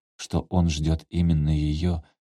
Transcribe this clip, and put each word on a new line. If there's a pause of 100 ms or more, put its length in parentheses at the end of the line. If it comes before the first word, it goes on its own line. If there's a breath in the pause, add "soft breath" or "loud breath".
(160)
что
он
ждет
именно
ее, (220 soft breath)